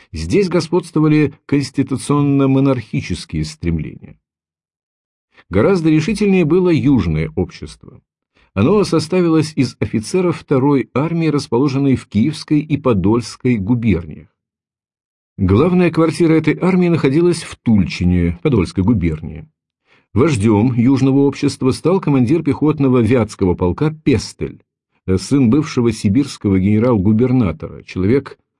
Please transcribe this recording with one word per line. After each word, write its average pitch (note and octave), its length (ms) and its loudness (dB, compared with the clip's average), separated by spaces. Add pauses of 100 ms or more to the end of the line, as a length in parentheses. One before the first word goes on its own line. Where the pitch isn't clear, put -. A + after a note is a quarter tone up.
(120)
Здесь G2+ 380 -2
господствовали D#3 800 0 (140)
конституционно-монархические C3+ 2000 -2
стремления. - 760 -8 (1300)
Гораздо D#3+ 400 2
решительнее F#3 560 2
было F3+ 240 2
Южное A2 640 0
общество. - 680 -10 (500)
Оно F3 320 2
составилось D#3+ 720 0
из B2 220 -2
офицеров D3+ 580 -2
второй C#3 560 0
армии, E3 360 -2
расположенной C3+ 680 0
в - 120 -6
Киевской D3 520 -2
и D3 160 -4
Подольской A#2 800 0
губерниях. F#2 720 -2 (1120)
Главная D#3+ 520 2
квартира D#3+ 440 0
этой D#3 240 0
армии F3+ 300 0
находилась E3 540 0
в - 140 -16
Тульчине, F2 840 0
Подольской G2 420 0
губернии. D#2+ 640 -4 (640)
Вождем A2+ 600 2
Южного C3 460 2
общества C#3 500 -2
стал F3 300 0
командир C#3+ 420 0
пехотного C#3+ 560 0
вятского G#2+ 560 0
полка F2+ 360 -2
Пестель, - 720 -4 (440)
сын A2+ 420 2
бывшего B2+ 420 0
сибирского G#2+ 680 0
генерал-губернатора, G#2+ 1200 0
человек A2+ 560 -4 (220)